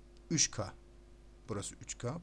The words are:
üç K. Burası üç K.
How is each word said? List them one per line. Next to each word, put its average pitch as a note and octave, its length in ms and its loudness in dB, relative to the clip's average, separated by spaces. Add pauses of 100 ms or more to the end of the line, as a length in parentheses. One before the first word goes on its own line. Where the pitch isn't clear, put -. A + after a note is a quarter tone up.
(300)
üç - 200 8
K. G2 220 0 (760)
Burası - 260 0
üç - 240 -6
K. C#3+ 240 0